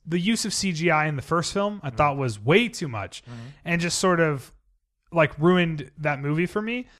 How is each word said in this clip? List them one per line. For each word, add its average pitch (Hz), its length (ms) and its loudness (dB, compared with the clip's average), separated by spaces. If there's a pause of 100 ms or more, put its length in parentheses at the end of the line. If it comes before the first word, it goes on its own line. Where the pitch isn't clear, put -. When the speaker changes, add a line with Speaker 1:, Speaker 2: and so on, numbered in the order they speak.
Speaker 1:
the 170 120 -2
use 214 280 0
of 196 80 -4
C 190 180 -2
G 165 200 0
I 151 160 4
in 147 100 -2
the 123 40 -4
first 165 300 -2
film. 202 320 -2
I 147 60 -6
Speaker 2:
Mm-hmm. 110 80 -8
Speaker 1:
thought 147 180 4
was 120 240 -2
way 180 300 4
too - 180 -8
much 104 380 -8
Speaker 2:
Mm-hmm. 120 80 -16 (320)
Speaker 1:
and 170 160 0
just 170 180 -2
sort 180 220 4
of, 151 320 -2 (580)
like, 160 260 2
ruined 165 600 2
that 147 240 -2
movie 151 240 0
for 214 160 -4
me. 240 260 -6 (120)